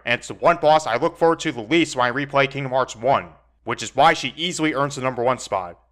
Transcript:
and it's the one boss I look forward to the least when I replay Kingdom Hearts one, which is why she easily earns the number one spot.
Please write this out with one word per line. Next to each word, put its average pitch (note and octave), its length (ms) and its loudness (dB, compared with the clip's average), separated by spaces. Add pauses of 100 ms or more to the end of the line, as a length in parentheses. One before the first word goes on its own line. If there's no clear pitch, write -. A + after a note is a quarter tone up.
and A#2+ 160 0
it's - 80 -16
the A2+ 60 -8
one D#3+ 240 2
boss D#3 280 4
I A2+ 120 0
look D#3+ 180 -2
forward E3 240 2
to D#3+ 100 -4
the A#2+ 120 -8
least D3 340 0
when B2 100 2
I A#2+ 60 0
replay C#3 360 0
Kingdom C3+ 220 -6
Hearts B2+ 240 -2
one, A2+ 360 0 (340)
which A#2 180 -4
is A2+ 140 -10
why D3+ 160 6
she D3 240 -4
easily D#3 380 -2
earns C#3 200 -2
the C3+ 80 -8
number B2+ 220 -2
one B2 140 0
spot. F2+ 380 -6 (140)